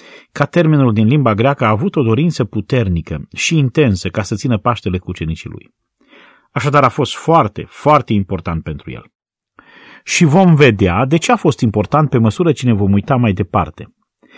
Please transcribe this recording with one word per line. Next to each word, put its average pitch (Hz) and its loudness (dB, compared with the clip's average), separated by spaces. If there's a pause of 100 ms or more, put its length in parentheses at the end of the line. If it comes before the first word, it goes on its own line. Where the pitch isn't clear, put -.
(320)
ca - -2
termenul 151 2
din 107 2
limba 123 2
greacă, 127 0
a 110 2
avut 110 -2
o 156 2
dorință 123 0
puternică 98 -4
și - -2
intensă 127 0
ca 104 -6
să 110 -8
țină 117 -2
Paștele 101 -4
cu - -12
ucenicii 80 -8
lui. - -20 (800)
Așadar, 139 2
a 127 6
fost - -4
foarte, 135 0
foarte 143 0
important 92 -4
pentru 71 -12
el. 58 -16 (1000)
Și - 0
vom 170 4
vedea 107 4
de 139 0
ce 170 0
a 233 2
fost - 0
important 131 0
pe 131 2
măsură 127 2
ce 127 -4
ne 120 4
vom 101 0
uita 101 0
mai 120 2
departe. 90 -4 (440)